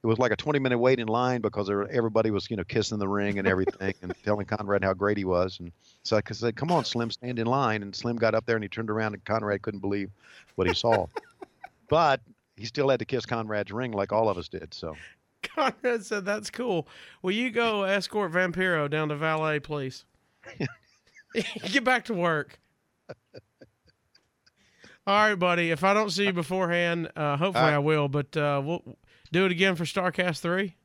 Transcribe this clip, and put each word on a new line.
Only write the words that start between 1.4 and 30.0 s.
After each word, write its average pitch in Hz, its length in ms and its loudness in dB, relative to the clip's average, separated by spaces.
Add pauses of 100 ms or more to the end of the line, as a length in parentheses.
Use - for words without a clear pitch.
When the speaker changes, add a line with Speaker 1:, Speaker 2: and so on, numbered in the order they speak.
Speaker 1:
because 104 260 -2
there, 101 240 -2
everybody 113 400 2
was, 98 200 -2
you 113 60 -4
know, 92 80 -4
kissing 110 340 -2
the 98 100 0
ring 101 320 0
and 95 80 2
everything 95 540 0
and 90 160 -8
Speaker 2:
<laughs> - 60 -20
Speaker 1:
telling 104 220 0
Conrad 101 380 -2
how 95 100 2
great 101 220 0
he 101 80 -4
was. 90 340 0
And 87 140 -14 (320)
so 113 120 0
I 107 40 4 (120)
said, 117 220 -2
"Come 160 160 -4
on, 160 140 4
Slim, 117 260 -2
stand 123 300 -6
in 113 60 0
line." 117 360 2
And 101 140 -12
Slim 120 200 -4
got 113 180 4
up 113 120 0
there 117 100 2
and 107 60 -2
he 98 60 -8
turned 113 220 -6
around 110 240 -2
and 98 100 -14
Conrad 104 380 0
couldn't 101 180 -6
believe 101 300 -2 (460)
what 92 100 2
he 90 80 2
saw. 107 360 2
Speaker 2:
<laughs> - 60 -16 (720)
Speaker 1:
But 151 320 4 (360)
he 104 80 -14
still 135 240 0
had 131 100 4
to 139 60 -2
kiss 123 220 -4
Conrad's 107 440 -2
ring 117 220 -4
like 101 200 -2
all 110 160 4
of 95 100 0
us 82 100 -10
did, 82 260 -12
so. 80 220 -10 (480)
Speaker 2:
Conrad 240 600 -2
said, 202 200 -6
"That's 208 260 -4
cool. 208 380 -2 (340)
Will 185 80 -2
you 233 200 0
go 220 340 0
escort 196 480 0
Vampiro 175 580 0
down 151 200 0
to 147 60 -2
valet, 156 440 0
please?" 139 440 -8 (540)
<laughs> - 1040 -8
Get 226 200 0
back 254 220 2
to 226 80 -6
work. 170 440 -2 (2500)
All 196 80 2
right, 214 220 4
buddy. 175 340 2
If 165 140 0
I 196 100 6
don't 214 160 2
see 190 160 0
you 196 60 2
beforehand, 175 800 0
uh, 147 220 0
hopefully 170 260 2
Speaker 1:
All 131 80 6
right. 139 60 2
Speaker 2:
I - 20 4
will, 147 300 2
but, 139 280 -2
uh, 143 280 0
we'll 165 180 -4 (480)
do 175 160 4
it 180 60 2
again 180 240 2
for 165 80 -2
StarCast 180 560 -2